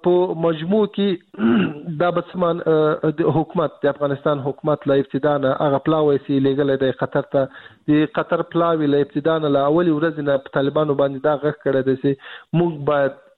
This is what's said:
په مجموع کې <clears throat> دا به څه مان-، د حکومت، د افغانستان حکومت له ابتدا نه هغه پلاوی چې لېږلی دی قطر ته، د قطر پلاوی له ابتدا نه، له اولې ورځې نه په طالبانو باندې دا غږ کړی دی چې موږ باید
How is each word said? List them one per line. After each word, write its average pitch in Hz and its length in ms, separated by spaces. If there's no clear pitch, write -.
په 180 340
مجموع 170 480
کې 202 320
<clears throat> 160 480
دا 175 80
به 170 120
څه - 140
مان-، 170 260
د 170 40
حکومت، 156 500
د - 20
افغانستان 143 540
حکومت 143 480
له 139 80
ابتدا 143 420
نه 135 240
هغه 139 160
پلاوی 156 400
چې 139 140
لېږلی 135 340
دی 131 120
قطر 135 300
ته، - 260
د 151 240
قطر 165 280
پلاوی 165 460
له 143 100
ابتدا 147 400
نه، 156 100
له 139 120
اولې 170 200
ورځې 151 300
نه 143 180
په - 160
طالبانو 143 400
باندې 139 300
دا 151 120
غږ 147 180
کړی 135 200
دی 135 100
چې 139 200
موږ 170 180
باید 143 260